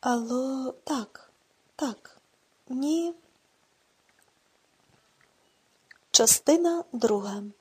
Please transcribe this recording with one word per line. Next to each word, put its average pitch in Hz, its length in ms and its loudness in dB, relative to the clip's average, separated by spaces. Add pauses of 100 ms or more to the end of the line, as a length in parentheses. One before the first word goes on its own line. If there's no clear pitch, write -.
Алло, 254 720 -2 (100)
так, - 480 -8 (440)
так. - 420 -8 (520)
Ні. 311 440 -2 (3000)
Частина 339 800 4
друга. 202 520 -2 (180)